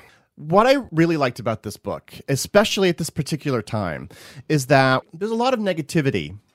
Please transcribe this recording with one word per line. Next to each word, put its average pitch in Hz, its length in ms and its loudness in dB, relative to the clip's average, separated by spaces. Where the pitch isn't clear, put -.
what 175 320 2
I 277 80 6
really 165 240 2
liked 131 240 -2
about 110 240 -4
this 101 120 -10
book, - 360 -10
especially 190 640 2
at 170 80 -2
this 170 120 -6
particular 139 520 -4
time, 82 460 -6
is 143 180 0
that 131 360 4
there's 202 200 -6
a 226 40 -2
lot 247 180 0
of 226 60 0
negativity 139 840 -2
<laughs> - 120 -20